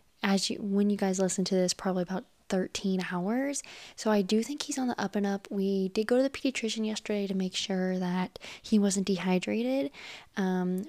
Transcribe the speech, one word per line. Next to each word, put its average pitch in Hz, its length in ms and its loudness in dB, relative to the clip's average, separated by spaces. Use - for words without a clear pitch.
as 196 260 4
you, - 120 -4
when 202 280 2
you 208 60 2
guys 190 240 0
listen 185 240 2
to 190 120 0
this, 180 180 4
probably 185 300 -2
about 180 200 -6
thirteen 185 600 0
hours. 240 500 -2
So - 120 0
I 214 120 6
do 214 200 2
think 294 200 -6
he's 285 160 -6
on 254 100 0
the 240 140 -2
up 202 160 -2
and 202 80 0
up. 202 260 -2
We 196 380 0
did 214 180 -2
go 247 80 2
to 262 80 4
the 269 60 2
pediatrician 226 580 -2
yesterday 208 400 -2
to 190 80 -4
make 190 180 -2
sure 185 460 -2
that 180 400 -2
he 220 180 4
wasn't 196 260 2
dehydrated, 208 840 0
um, 185 520 0